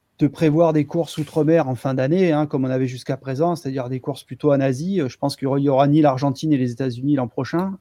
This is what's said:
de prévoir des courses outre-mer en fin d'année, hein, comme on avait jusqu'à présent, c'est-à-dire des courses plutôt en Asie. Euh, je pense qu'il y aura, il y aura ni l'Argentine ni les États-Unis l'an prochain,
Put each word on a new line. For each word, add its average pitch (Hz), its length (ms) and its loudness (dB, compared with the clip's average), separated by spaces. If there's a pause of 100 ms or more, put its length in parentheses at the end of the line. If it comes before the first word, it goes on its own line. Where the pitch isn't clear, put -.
(180)
de 147 100 2
prévoir 160 440 2
des 151 140 2
courses 156 320 -4
outre-mer 156 500 2
en 131 80 -2
fin 135 180 -4
d'année, 160 380 2
hein, 151 140 2
comme 139 180 -2
on 127 60 -2
avait 131 180 0
jusqu'à 127 300 -8
présent, 147 400 -2
c'est-à-dire 131 320 -6
des 131 100 -6
courses - 240 -10
plutôt 143 300 -2
en 135 80 2
Asie. 151 400 0
Euh, 127 80 -2
je - 80 -14
pense 143 180 -4
qu'il - 80 -8
y 139 40 -2
aura, 135 120 0
il 143 40 0
y 143 60 2
aura 139 180 4
ni 147 140 4
l'Argentine 139 500 0
ni 143 60 4
les 127 140 -2
États-Unis 131 460 -2
l'an 123 100 -2
prochain, 170 540 -4